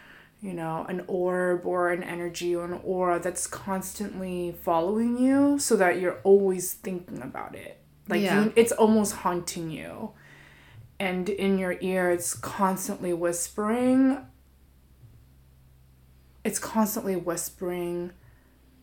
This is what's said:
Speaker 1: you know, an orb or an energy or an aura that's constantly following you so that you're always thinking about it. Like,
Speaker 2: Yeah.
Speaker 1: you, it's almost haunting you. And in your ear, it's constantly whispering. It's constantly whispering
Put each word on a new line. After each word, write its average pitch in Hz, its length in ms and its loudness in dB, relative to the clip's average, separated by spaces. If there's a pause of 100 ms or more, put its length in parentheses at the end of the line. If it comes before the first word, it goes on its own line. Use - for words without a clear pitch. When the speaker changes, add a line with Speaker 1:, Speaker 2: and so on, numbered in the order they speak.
(420)
Speaker 1:
you 190 120 -10
know, 160 340 -6
an 180 200 -6
orb 180 580 0
or 175 240 0
an 175 140 -2
energy 175 520 -4
or 175 80 -4
an 175 220 -8
aura 180 340 2
that's 180 280 -6
constantly 190 1160 -6
following 214 540 2
you 277 420 4
so 240 160 2
that 180 240 4
you're 180 240 -2
always 196 480 6
thinking 185 500 -8
about 117 320 -10
it. - 280 -16 (260)
Like, 202 140 0
Speaker 2:
Yeah. 202 240 4
Speaker 1:
you, 220 100 0
it's 233 160 6
almost 214 460 4
haunting 175 520 -4
you. 85 420 -10 (880)
And 185 280 -2
in 196 300 0
your 180 220 -2
ear, 185 280 0
it's 175 240 0
constantly 190 800 -2
whispering. 233 1120 2 (2250)
It's 214 140 -2
constantly 214 580 -2
whispering 175 960 -6 (720)